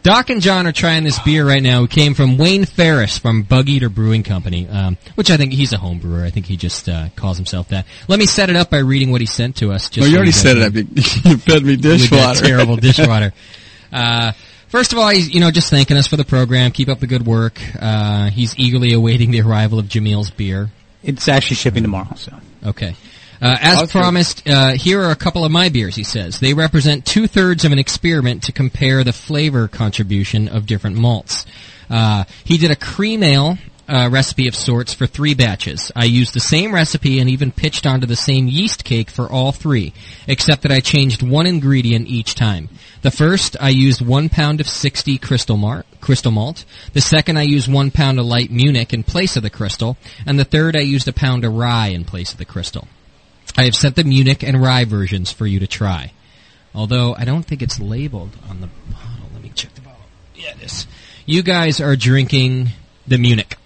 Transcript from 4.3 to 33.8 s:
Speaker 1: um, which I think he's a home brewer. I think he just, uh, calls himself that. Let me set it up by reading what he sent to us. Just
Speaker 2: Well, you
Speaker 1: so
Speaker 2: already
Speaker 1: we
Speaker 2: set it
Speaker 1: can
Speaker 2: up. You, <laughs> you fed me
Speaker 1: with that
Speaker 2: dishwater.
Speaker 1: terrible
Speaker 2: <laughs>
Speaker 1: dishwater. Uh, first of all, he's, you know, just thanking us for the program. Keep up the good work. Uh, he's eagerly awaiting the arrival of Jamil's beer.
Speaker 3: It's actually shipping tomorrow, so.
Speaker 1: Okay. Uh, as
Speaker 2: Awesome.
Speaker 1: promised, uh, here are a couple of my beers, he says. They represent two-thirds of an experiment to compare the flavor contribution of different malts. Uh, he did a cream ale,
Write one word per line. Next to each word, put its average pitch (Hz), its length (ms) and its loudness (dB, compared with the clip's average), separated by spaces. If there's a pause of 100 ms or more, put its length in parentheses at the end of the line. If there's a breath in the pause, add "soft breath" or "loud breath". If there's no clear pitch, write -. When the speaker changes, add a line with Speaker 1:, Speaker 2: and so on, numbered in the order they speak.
Speaker 1:
um, 95 280 -2 (200 loud breath)
which 202 140 0
I 165 60 4
think 135 160 0
he's 131 220 0
a - 20 -2
home 87 220 -6
brewer. 85 260 -4
I 85 60 -2
think 90 160 -4
he 92 100 -4
just, - 320 -6
uh, 82 260 -4
calls 92 220 -4
himself 90 320 -6
that. 95 160 -4 (240 loud breath)
Let 196 120 2
me 208 40 6
set 190 240 2
it 175 80 2
up 175 140 0
by 151 80 2
reading 135 320 2
what 123 100 0
he 113 60 -2
sent 120 300 -4
to 104 140 -2
us. 95 200 -6
Just - 100 -6
Speaker 2:
Well, 143 80 6
you 156 60 6
Speaker 1:
so - 20 6
Speaker 2:
already 185 120 4
Speaker 1:
we 156 40 4
Speaker 2:
set 131 240 6
it 110 160 2
Speaker 1:
can 107 100 -2
Speaker 2:
up. - 440 -2
You, 175 40 10
<laughs> - 20 -
you 135 40 6
fed 151 260 2
me 139 100 2
Speaker 1:
with 127 100 2
that 160 160 6
Speaker 2:
dishwater. 127 440 4
Speaker 1:
terrible 120 340 4
Speaker 2:
<laughs> - 20 -4
Speaker 1:
dishwater. 113 540 4 (600 loud breath)
Uh, 117 400 0 (360 soft breath)
first 240 260 0
of 233 40 0
all, 214 120 4
he's, 180 180 2
you 170 120 2
know, 170 100 6
just 160 180 0
thanking 139 300 4
us 139 80 4
for 151 100 -2
the 147 80 0
program. 127 460 2
Keep 131 180 -2
up 127 120 -2
the 131 60 -2
good 120 200 -2
work. 113 340 0 (180)
Uh, 104 520 0
he's 113 280 -2
eagerly 123 360 2
awaiting 117 360 2
the 117 120 2
arrival 110 360 2
of 101 120 -4
Jamil's 104 400 -2
beer. 101 400 -4 (320)
Speaker 3:
It's 139 260 -4
actually 139 280 2
shipping 113 260 0
tomorrow, 95 340 -4
so. - 160 -18 (320)
Speaker 1:
Okay. 104 320 -6 (460 loud breath)
Uh, 123 180 2
as 156 220 2
Speaker 2:
Awesome. 165 60 -2 (120)
Speaker 1:
promised, 175 480 0
uh, 135 220 4
here 180 320 0
are 170 80 0
a 151 60 0
couple 170 280 -2
of 156 80 0
my 175 160 2
beers, 113 280 -2
he 104 80 -8
says. 92 360 -8
They 135 140 2
represent 151 500 2
two-thirds 185 640 2
of 147 60 4
an 135 60 2
experiment 139 680 -2
to - 80 -6
compare 131 520 0
the 123 80 0
flavor 147 560 -2
contribution 104 800 -2
of 107 180 -4
different 104 300 -4
malts. 117 480 -2 (460 loud breath)
Uh, 107 340 0 (200 loud breath)
he 170 120 0
did 160 140 2
a 143 60 2
cream 214 460 -4
ale, 147 360 2 (280)